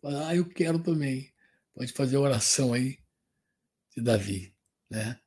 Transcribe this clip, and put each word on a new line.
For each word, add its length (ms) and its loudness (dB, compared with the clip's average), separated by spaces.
Fala, 280 -6
"Ah, 80 2
eu 120 2
quero 300 0
também." 520 -2
Pode 180 -8
fazer 240 0
a 40 4
oração 520 2
aí 260 -2
de 80 -6
Davi, 520 0
né? 360 -6